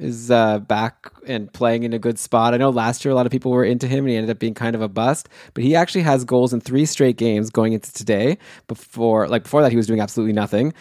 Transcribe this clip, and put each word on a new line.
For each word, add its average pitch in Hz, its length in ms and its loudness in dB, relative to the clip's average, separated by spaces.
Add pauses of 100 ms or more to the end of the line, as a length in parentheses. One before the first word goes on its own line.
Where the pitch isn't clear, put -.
is, 120 300 -6
uh, 110 300 4
back 110 520 -4 (140)
and 110 260 -8
playing 117 300 0
in 117 100 -4
a 117 60 -4
good 113 200 -2
spot. 117 360 2
I - 20 2
know 135 140 4
last 120 340 -2
year 139 80 0
a - 20 2
lot 123 120 2
of 120 40 -2
people 127 220 -2
were 123 100 2
into 120 240 0
him, 135 180 -2
and 135 40 -2
he 117 80 0
ended 110 140 -2
up 110 80 -4
being 113 160 -4
kind 117 200 -4
of 110 60 -4
a 107 80 -4
bust, 113 400 -2 (240)
but 117 120 -4
he 151 120 4
actually 175 240 0
has 135 240 2
goals 123 300 2
in 117 80 -4
three 135 240 0
straight 131 320 0
games 110 320 0
going 113 240 2
into - 180 -8
today. 110 460 0 (300)
Before, 110 600 0
like, 117 140 -2
before - 180 0
that, 135 100 4
he 117 60 2
was 113 100 2
doing 110 140 0
absolutely 110 320 -2
nothing, 104 480 0